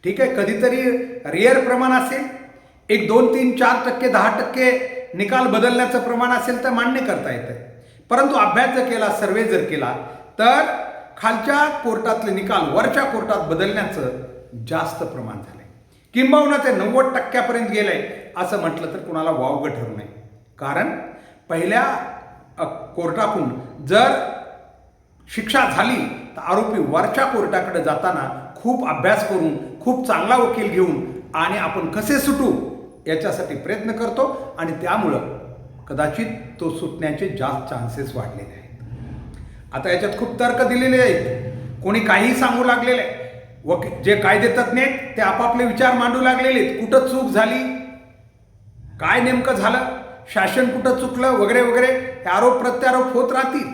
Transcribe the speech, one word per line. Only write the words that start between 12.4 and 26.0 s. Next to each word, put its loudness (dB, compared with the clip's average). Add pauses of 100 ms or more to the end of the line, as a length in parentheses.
वरच्या 2
कोर्टात -2
बदलण्याचं -2 (580)
जास्त -4
प्रमाण -10
झालंय, -18 (480)
किंबहुना 6
ते 2
नव्वद 2 (100)
टक्क्यापर्यंत -2
गेलंय -4
असं -2
म्हटलं -4
तर -10
कुणाला -4
वावगं -2
ठरू -8
नये. -14 (420)
कारण -4 (500)
पहिल्या, 0 (760)
अ, -2
कोर्टातून -4 (360)
जर 4 (1040)
शिक्षा 0 (160)
झाली -2